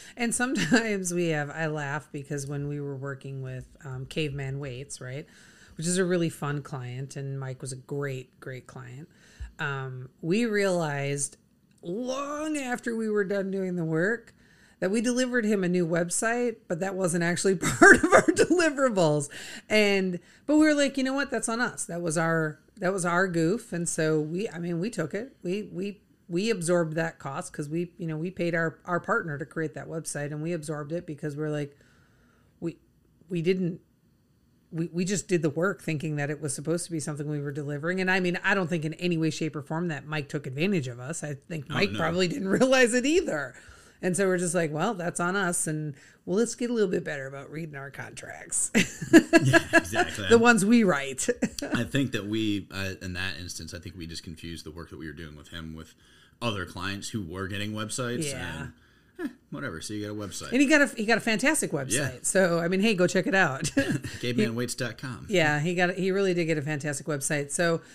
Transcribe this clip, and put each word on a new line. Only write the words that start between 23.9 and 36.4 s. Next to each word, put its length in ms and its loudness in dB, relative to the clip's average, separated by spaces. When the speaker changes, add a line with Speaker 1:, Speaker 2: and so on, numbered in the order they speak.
Speaker 1:
we, 280 -4
I 100 -12
mean, 220 -4
we 100 -2
took 240 -4
it. 300 -8
We, 180 -4
we, 280 -8
we 220 0
absorbed 460 0
that 240 -2
cost 320 -8
'cause 160 -8
we, 280 -4
you 120 -8
know, 80 -4
we 160 -4
paid 240 -2
our, 280 -2
our 140 -2
partner 400 -2
to 80 -8
create 280 -6
that 120 -12
website, 460 -8
and 100 -6
we 100 -4
absorbed 380 -6
it 160 -6
because 300 -8
we're 140 -2
like, 260 -4
we, 180 -6
we 120 -2
didn't, 400 2
we, 200 -2
we 120 0
just 240 -2
did 140 4
the 80 2
work 320 0
thinking 340 -2
that 140 0
it 100 -6